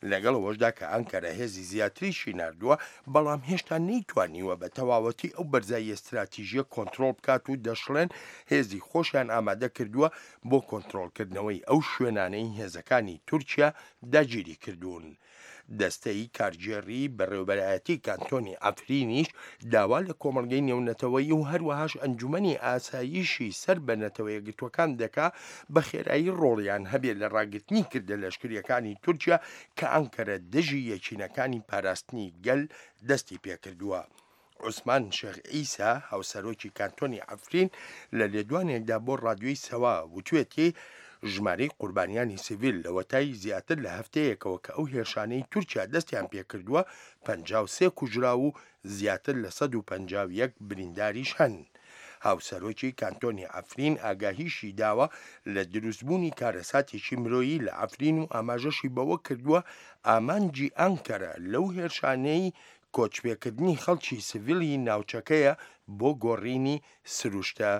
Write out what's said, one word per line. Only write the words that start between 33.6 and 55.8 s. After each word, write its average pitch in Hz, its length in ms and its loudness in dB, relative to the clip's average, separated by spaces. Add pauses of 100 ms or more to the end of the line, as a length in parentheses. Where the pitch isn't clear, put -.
عوسمان 117 400 2 (120)
شێخ 98 200 -8 (160)
ئیسا، 131 400 0 (180)
هاوسەرۆکی 101 680 -6
کانتۆنی 104 500 -2
ئەفرین، 180 400 2 (500)
لە 110 140 6
لێدوانێکدا 117 640 0 (100)
بۆ 131 80 2 (100)
ڕادیۆی 113 420 -2
سەوا 120 280 2 (200)
وتوێتی 151 560 2 (600)
ژمارەی 101 460 0
قوربانیانی 101 680 -2
سیڤیل 107 400 0
لە 87 120 -4
وەتای 131 460 0
زیاتر 101 420 -2
لە 92 140 -6
هەفتەیەکەوە 113 640 0
کە - 120 -12
ئەو 151 160 -2
هێرشانەی 120 580 -4
تورکیا 160 420 -2
دەستیان 101 400 -2
پێکردووە، 104 500 -2 (420)
پەنجا 104 380 -2
و 95 140 -4
سێ 185 100 6 (120)
کوژرا 123 360 2 (100)
و 147 40 4 (480)
زیاتر 101 460 0
لە 95 140 -6
سەد 143 180 0
و 110 140 -2
پەنجا 95 360 -4
و 92 160 -8
یەک 127 120 2 (160)
برینداریش 101 720 -4
هەن. 131 160 6 (720)
هاوسەرۆکی 101 720 -2
کانتۆنی 95 540 -4
ئەفرین 139 400 0 (100)
ئاگاهیشی 101 760 -4
داوە 107 260 4 (480)
لە 98 80 2 (100)
دروستبوونی 127 680 -2